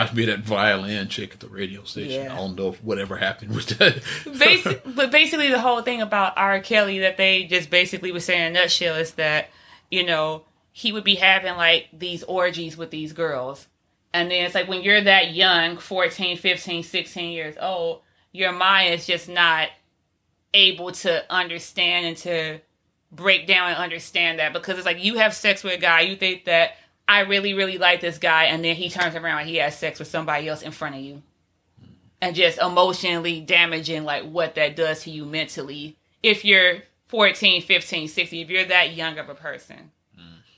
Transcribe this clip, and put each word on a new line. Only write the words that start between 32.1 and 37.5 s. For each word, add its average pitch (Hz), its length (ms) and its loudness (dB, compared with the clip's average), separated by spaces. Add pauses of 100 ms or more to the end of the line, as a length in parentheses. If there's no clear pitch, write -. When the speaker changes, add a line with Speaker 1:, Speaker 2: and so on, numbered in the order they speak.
Speaker 2:
And 175 160 -4
just 165 220 2
emotionally 175 800 0
damaging, 160 640 0
like, 147 200 -4
what 160 300 -2
that 151 220 0
does 156 280 -2
to 165 60 -14
you 151 140 -12
mentally. 147 720 -8 (260)
If 208 220 4
you're 185 380 6 (260)
fourteen, 190 540 4